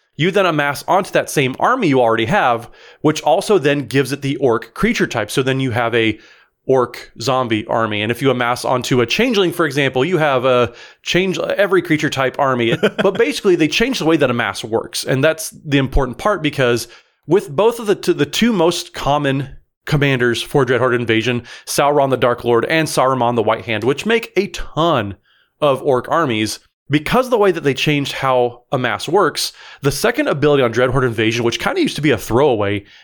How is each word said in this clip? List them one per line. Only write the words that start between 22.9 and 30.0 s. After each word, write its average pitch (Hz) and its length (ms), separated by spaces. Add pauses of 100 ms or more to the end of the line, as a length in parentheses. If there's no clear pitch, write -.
the 113 80
White 110 220
Hand, 107 180
which 135 220
make 226 320
a 196 100
ton 139 680 (420)
of 139 240
orc 127 260
armies, 120 500 (300)
because 151 380
of 240 40
the 254 60
way 202 140
that 165 120
they 139 100
changed 143 380
how 123 600
amass 123 360
works, 165 440 (300)
the 139 100
second 247 360